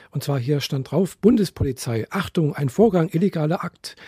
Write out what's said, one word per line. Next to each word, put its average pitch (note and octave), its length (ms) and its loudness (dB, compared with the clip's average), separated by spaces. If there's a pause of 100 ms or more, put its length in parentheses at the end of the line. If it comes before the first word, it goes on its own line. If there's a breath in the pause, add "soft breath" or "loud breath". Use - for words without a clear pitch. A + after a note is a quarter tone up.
(120 loud breath)
Und C#3 120 -6
zwar C#3 160 -2
hier C3+ 220 -2
stand C3+ 300 -6
drauf, F3+ 260 0
Bundespolizei, D3 920 0
Achtung, E3+ 460 -2
ein C#3 140 -2
Vorgang F#3 400 4
illegaler E3 540 0
Akt, - 320 -14 (120 loud breath)